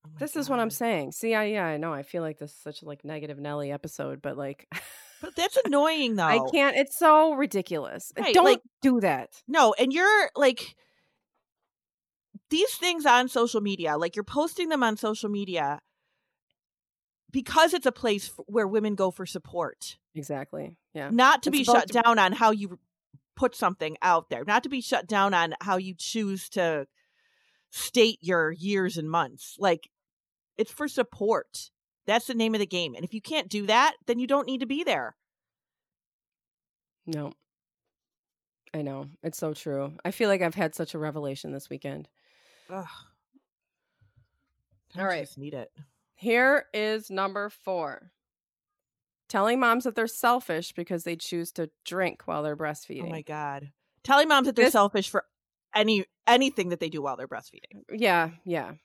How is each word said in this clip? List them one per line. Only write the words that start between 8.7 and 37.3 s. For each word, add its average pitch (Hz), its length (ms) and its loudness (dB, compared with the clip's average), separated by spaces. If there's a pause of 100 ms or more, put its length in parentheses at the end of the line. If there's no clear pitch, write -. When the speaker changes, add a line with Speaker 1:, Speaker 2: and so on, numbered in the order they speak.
Speaker 2:
do 254 180 4
that. 139 460 -2
Speaker 1:
No, 254 320 6
and 262 120 2
you're, 392 440 4
like, - 400 2 (1800)
these 359 240 0
things 339 320 -2
on 247 200 6
social 233 320 0
media, 190 380 -2
like, - 180 -2
you're 214 80 -6
posting 320 460 -2
them 277 140 2
on 220 120 2
social 214 320 -4
media 175 540 -4 (1500)
because 311 420 4
it's - 140 0
a 240 40 4
place 208 380 -2
f-, - 160 -18
where 208 220 0
women 214 260 0
go 190 160 0
for 180 160 -10
support. - 720 -8 (160)
Speaker 2:
Exactly. 147 640 -10 (160)
Yeah. 143 180 -8
Speaker 1:
Not 262 320 4
to 302 60 -2
Speaker 2:
It's 294 80 0
Speaker 1:
be 269 60 0
Speaker 2:
supposed 240 180 6
Speaker 1:
shut 190 120 -4
Speaker 2:
to 233 100 4
Speaker 1:
down 233 160 6
on 190 140 4
how 220 180 4
you 202 260 -6 (580)
put 247 200 0
something 165 480 -2
out 170 260 4
there. 127 160 -6
Not 214 180 4
to 262 60 -10
be 262 120 -4
shut 196 260 -2
down 202 260 2
on 170 280 0
how 190 160 0
you 190 200 -6
choose 196 520 -4
to 160 360 0 (840)
state - 500 2
your 165 300 2
years 185 460 -2
and 156 120 -4
months. 160 480 -4
Like, 180 320 0 (680)
it's 220 140 -2
for 294 160 -6
support. - 840 -4 (340)
That's 226 220 0
the 254 60 -6
name 226 220 2
of 208 40 -2
the 202 60 0
game. 170 300 -4
And - 80 -10
if 180 100 -10
you 214 60 -10
can't 277 300 -4
do 208 160 -4
that, 247 400 4
then 240 120 0
you 247 100 -2
don't 269 200 0
need 262 140 -4
to 269 40 -2
be 285 200 -4
there. 151 320 -2 (1900)
Speaker 2:
No. 151 280 -8 (1400)